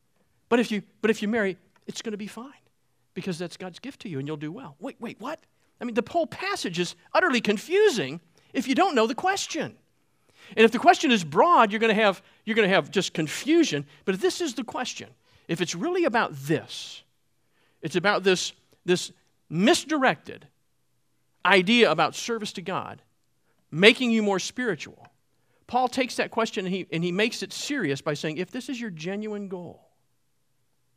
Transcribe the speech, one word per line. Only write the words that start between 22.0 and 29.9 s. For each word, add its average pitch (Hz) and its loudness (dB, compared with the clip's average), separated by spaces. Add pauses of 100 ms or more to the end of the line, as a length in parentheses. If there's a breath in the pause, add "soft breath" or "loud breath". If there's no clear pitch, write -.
service 226 -8
to 190 -12
God, 147 -8 (680)
making 233 6
you 220 4
more 196 0
spiritual, - -8 (600)
Paul 247 0
takes 247 -4
that 202 -2
question 220 -2
and 180 -2
he, 180 -6
and 165 -2
he 175 -2
makes 214 -2
it - -8
serious 165 -4
by 151 -4
saying, 156 -6
if 180 -6
this 247 -10
is 247 -8
your 226 -8
genuine 202 -8
goal 175 -14 (1080)